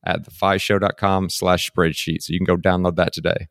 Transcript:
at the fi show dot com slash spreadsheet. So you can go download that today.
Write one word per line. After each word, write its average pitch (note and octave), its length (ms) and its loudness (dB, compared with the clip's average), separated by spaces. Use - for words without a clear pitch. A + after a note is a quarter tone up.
at F2 180 -4
the - 60 -20
fi G2 260 0
show G2+ 220 0
dot G2 180 0
com F#2+ 320 0
slash F2+ 400 0
spreadsheet. E2 540 -2
So - 100 -8
you F2 60 -2
can F2+ 80 0
go F2+ 100 4
download F2+ 380 2
that F2 180 2
today. - 380 -2